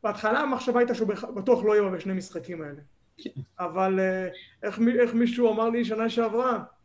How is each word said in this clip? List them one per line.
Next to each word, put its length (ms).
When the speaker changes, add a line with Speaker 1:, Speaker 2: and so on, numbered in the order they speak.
Speaker 1:
בהתחלה 360
המחשבה 400
הייתה 160
שהוא 120
בח-, 180
בטוח 380
לא 120
יהיה 140
בשני 240
משחקים 480
האלה. 200
Speaker 2:
כן. 120
Speaker 1:
אבל, 400
אה, 280
איך 160
מי-, 200
איך 140
מישהו 400
אמר 160
לי 160
שנה 240
שעברה 540